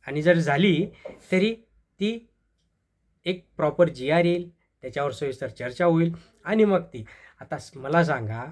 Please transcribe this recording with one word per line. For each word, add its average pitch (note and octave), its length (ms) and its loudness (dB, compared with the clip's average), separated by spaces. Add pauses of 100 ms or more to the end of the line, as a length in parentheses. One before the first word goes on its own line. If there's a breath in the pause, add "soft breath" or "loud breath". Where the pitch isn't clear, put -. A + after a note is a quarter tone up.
आणि D3 160 -4
जर F3 120 6
झाली E3 520 2 (460 loud breath)
तरी G#3 220 2 (460)
ती A3+ 280 -4 (960)
एक F3+ 220 -6 (100)
प्रॉपर D#3 320 2
जीआर D3+ 360 0
येईल, F3 260 0 (320)
त्याच्यावर C#3 280 -4
सविस्तर - 380 -8
चर्चा B2 360 -6
होईल E3+ 280 2 (320 loud breath)
आणि G#3+ 200 2
मग F#3+ 180 2
ती." A#2+ 220 -14 (360 loud breath)
आता C#3+ 180 -10
स-, - 180 -18
मला D3 280 2
सांगा A#2 480 -4